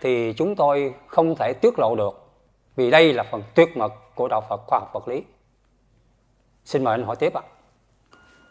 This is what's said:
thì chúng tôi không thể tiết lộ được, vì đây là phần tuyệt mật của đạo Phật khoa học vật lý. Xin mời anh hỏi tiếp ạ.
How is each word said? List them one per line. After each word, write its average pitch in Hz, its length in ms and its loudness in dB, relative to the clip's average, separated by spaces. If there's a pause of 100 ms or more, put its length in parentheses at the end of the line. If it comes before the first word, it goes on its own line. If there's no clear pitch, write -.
thì 117 360 -2
chúng 196 180 -2
tôi 143 380 0 (140)
không 165 280 2
thể 120 180 -2
tiết 240 260 2
lộ 120 160 2
được, 101 340 -6 (460)
vì 127 160 0
đây 156 220 6
là 113 180 -4
phần 107 120 -10 (120)
tuyệt 165 220 4
mật 107 160 -4 (220)
của 123 120 -2
đạo 110 220 -2
Phật 104 180 -6
khoa 131 120 0
học 101 140 -10
vật 101 140 -10
lý. 123 160 -8 (1400)
Xin 135 180 -2
mời 117 100 0
anh 120 100 -2
hỏi 110 120 -6
tiếp 165 180 -2
ạ. 143 80 -8 (1080)